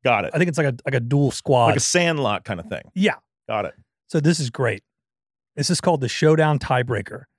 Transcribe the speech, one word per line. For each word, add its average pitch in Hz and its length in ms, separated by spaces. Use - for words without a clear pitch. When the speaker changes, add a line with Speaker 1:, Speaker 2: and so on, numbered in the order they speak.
Speaker 1:
Got 110 220
it. - 80
Speaker 2:
I - 40
think 180 120
it's 147 80
like 151 100
a, 127 80
like 135 100
a 123 40
dual 135 320
squad. 123 360
Speaker 1:
Like 107 100
a 110 40
Sandlot 156 640
kind 95 140
of 95 80
thing. 95 160
Speaker 2:
Yeah. 185 200
Speaker 1:
Got 107 180
it. - 80
Speaker 2:
So 165 120
this 156 200
is 127 100
great. 113 340
This 147 140
is 175 120
called 165 200
the 123 80
showdown 156 500
tiebreaker. 123 640